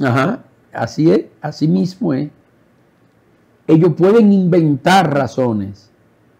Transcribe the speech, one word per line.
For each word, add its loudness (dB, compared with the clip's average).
Ajá, -2
así -2
es, 0
así -6
mismo -4
es. -6
Ellos 4
pueden 4
inventar 2
razones. -4